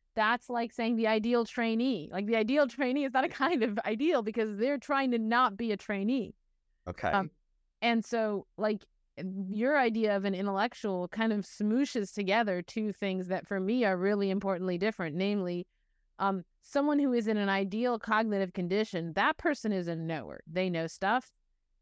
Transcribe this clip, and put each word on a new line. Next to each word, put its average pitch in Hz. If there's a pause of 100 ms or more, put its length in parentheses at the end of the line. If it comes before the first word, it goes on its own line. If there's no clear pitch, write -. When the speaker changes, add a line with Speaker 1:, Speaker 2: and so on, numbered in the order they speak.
(140)
Speaker 1:
that's 226
like 233
saying 233
the 226
ideal 226
trainee. 226
Like, 196
the 226
ideal 262
trainee 269
is 262
not 262
a -
kind 294
of 214
ideal 254
because 214
they're 262
trying 269
to 240
not 226
be 226
a 202
trainee. 208 (520)
Speaker 2:
Okay. 87
Speaker 1:
Um, 190 (520)
and 233
so, 214 (100)
like, 214 (680)
your 247
idea 220
of 196
an 202
intellectual 196
kind 226
of 208
smooshes 214
together 202
two 214
things 185
that 185
for 196
me 226
are 190
really 196
importantly 190
different, 180
namely, 185 (520)
um, 196 (180)
someone 285
who 277
is 233
in 220
an 202
ideal 202
cognitive 214
condition, 180
that 247
person 254
is 180
a 170
knower. 160
They 185
know 165
stuff, 214 (500)